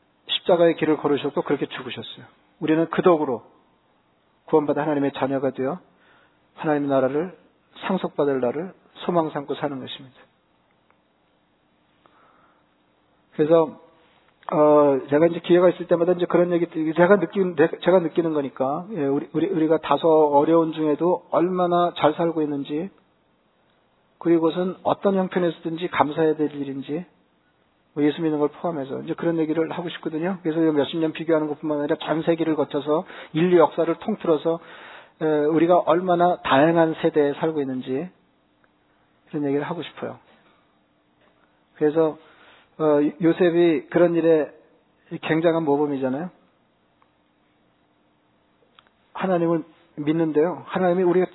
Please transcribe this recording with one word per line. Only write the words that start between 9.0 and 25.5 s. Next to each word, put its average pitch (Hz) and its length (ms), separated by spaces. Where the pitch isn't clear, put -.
소망 165 260
삼고 139 260
사는 143 240
것입니다. 127 360
그래서, 160 480
어, 151 480
제가 147 160
이제 170 140
기회가 180 300
있을 170 180
때마다 170 240
이제 175 140
그런 175 260
얘기, 165 420
제가 175 220
느끼는, 180 400
제가 175 420
느끼는 165 340
거니까, 143 600
예, 165 140
우리, 139 260
우리, 160 160
우리가 160 300
다소 151 300
어려운 160 360
중에도 156 580
얼마나 175 640
잘 151 180
살고 165 280
있는지, 147 480
그리고 170 240
그것은 175 420
어떤 196 320
형편에서든지 175 720